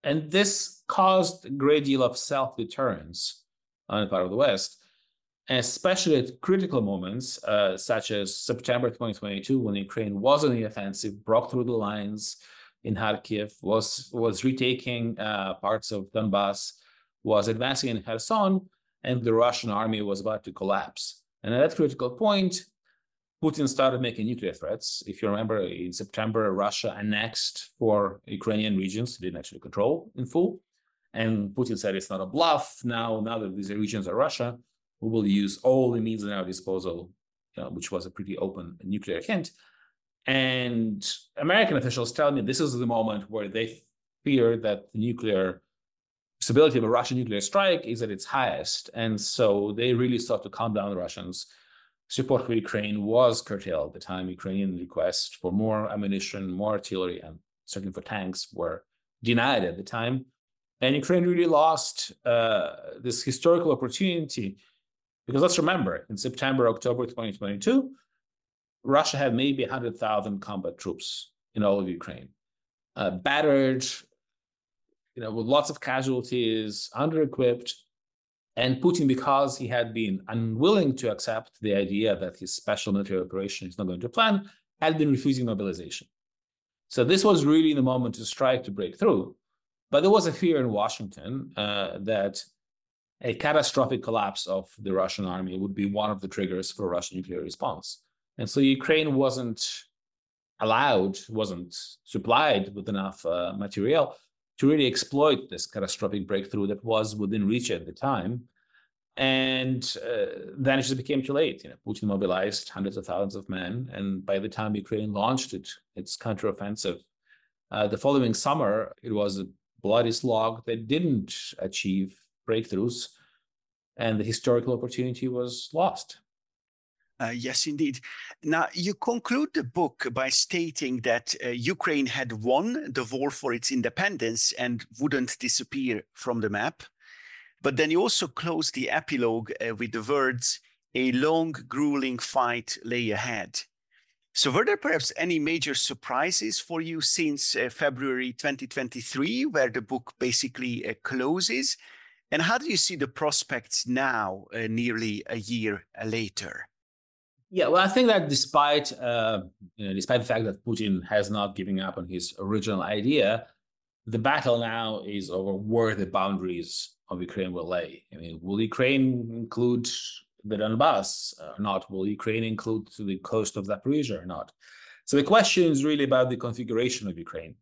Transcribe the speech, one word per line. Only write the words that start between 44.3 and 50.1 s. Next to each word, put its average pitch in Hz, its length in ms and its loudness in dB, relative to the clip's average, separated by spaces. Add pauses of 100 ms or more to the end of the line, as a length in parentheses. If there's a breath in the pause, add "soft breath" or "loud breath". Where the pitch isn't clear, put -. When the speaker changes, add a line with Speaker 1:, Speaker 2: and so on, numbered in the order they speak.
Speaker 1:
that 107 340 -2
the 110 60 -8
nuclear 107 640 0 (800)
stability 131 380 6
of 113 40 2
a 107 60 2
Russian 120 280 2
nuclear 113 240 -2
strike 165 440 2
is 117 160 -4
at 110 80 -4
its 95 160 -8
highest. 113 680 -2
And 110 280 0
so 104 560 2
they 123 160 2
really 123 240 2